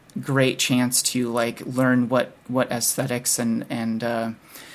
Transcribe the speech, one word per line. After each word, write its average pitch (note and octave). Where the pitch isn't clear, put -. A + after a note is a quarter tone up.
great C3
chance B2
to, B2
like, A#2
learn B2+
what, B2
what B2
aesthetics B2
and, A#2
and, A2+
uh, A#2